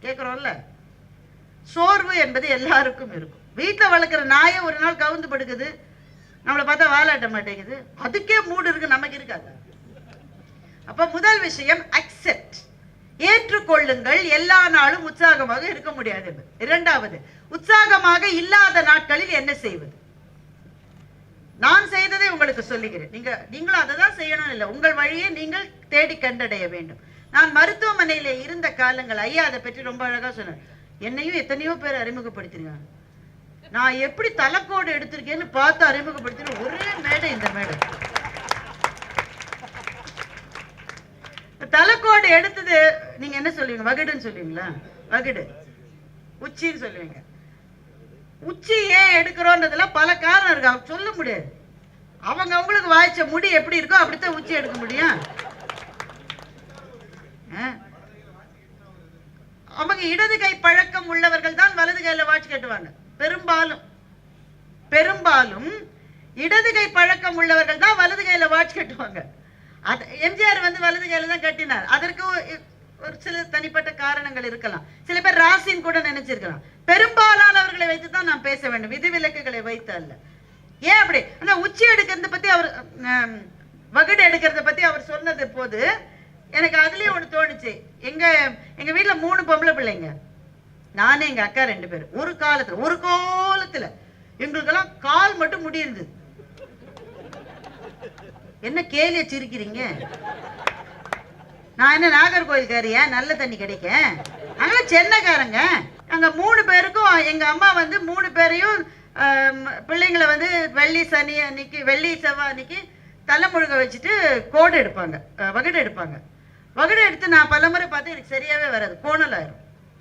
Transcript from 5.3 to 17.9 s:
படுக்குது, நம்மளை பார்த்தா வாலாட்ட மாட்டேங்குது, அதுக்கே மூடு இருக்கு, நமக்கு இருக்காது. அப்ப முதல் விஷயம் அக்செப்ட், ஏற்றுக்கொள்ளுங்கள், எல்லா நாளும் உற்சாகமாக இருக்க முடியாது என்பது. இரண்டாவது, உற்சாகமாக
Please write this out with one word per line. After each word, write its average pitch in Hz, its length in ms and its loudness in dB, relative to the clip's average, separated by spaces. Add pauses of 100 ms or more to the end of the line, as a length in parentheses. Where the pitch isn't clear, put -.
படுக்குது, 262 440 -8 (720)
நம்மளை 277 140 0
பார்த்தா 302 280 4
வாலாட்ட 285 420 2
மாட்டேங்குது, 208 540 -10 (200)
அதுக்கே 415 400 0
மூடு 349 260 -2
இருக்கு, 311 180 -4
நமக்கு 277 280 -2
இருக்காது. 190 360 -14 (1300)
அப்ப 330 200 -2
முதல் 392 340 2
விஷயம் 330 500 -2
அக்செப்ட், - 680 -6 (600)
ஏற்றுக்கொள்ளுங்கள், 330 1120 2
எல்லா 349 420 6
நாளும் 320 340 4
உற்சாகமாக 311 680 2
இருக்க 311 220 -10
முடியாது 214 340 -10
என்பது. 156 220 -16 (120)
இரண்டாவது, 285 640 0 (280)
உற்சாகமாக 392 800 4